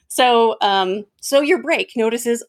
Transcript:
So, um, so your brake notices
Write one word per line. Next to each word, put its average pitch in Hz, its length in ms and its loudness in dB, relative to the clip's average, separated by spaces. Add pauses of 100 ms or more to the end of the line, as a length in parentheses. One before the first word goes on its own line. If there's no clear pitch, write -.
So, 233 540 2
um, 196 420 0 (160)
so 277 220 0
your 302 200 0
brake 269 320 -4
notices 233 540 -2